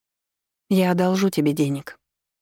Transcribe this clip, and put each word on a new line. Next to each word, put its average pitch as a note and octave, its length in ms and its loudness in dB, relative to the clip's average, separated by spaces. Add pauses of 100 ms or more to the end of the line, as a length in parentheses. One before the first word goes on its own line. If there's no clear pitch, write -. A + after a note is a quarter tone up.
(680)
«Я F#3 220 2
одолжу F#3 380 0
тебе D3 240 0
денег». C#3 440 -4 (440)